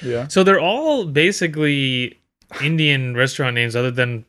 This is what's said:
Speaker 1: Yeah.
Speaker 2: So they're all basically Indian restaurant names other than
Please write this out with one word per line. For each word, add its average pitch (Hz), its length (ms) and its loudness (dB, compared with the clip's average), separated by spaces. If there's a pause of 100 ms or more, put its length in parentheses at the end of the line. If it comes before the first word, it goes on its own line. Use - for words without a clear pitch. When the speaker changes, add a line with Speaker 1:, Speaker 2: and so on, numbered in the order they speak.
Speaker 1:
Yeah. 120 240 -4
Speaker 2:
So 190 160 2
they're 196 160 6
all 247 460 0
basically 147 1120 0 (420)
Indian 143 540 0
restaurant 127 400 0
names 117 220 -2
other 123 160 0
than 120 360 -2